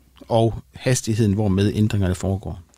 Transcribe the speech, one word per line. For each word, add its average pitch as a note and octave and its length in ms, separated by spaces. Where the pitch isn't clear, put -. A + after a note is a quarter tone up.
og A2+ 340
hastigheden, A2+ 580
hvormed G2 420
ændringerne G2+ 400
foregår. F#2+ 460